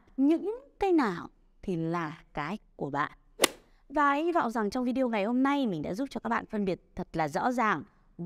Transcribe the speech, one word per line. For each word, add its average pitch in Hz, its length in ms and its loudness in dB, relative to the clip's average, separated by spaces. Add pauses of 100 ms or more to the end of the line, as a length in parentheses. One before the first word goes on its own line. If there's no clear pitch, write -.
(180)
những 330 420 2 (200)
cái 392 120 4
nào 226 360 2 (340)
thì 185 140 -2
là 165 460 -2 (120)
cái 156 240 -4 (180)
của - 140 -6
bạn. 143 220 0 (760)
Và 285 240 2
hy 320 180 0
vọng 302 200 0
rằng 220 180 -2
trong 254 160 -2
video 254 240 0
ngày 220 140 0
hôm 247 200 2
nay 277 240 2
mình 170 140 -2
đã 151 120 -4
giúp 254 180 -4
cho 233 80 -8
các - 100 -6
bạn 220 160 -2
phân 208 200 -2
biệt 180 160 -2 (140)
thật - 180 -8
là 160 140 0
rõ 185 240 0
ràng 214 320 0 (420)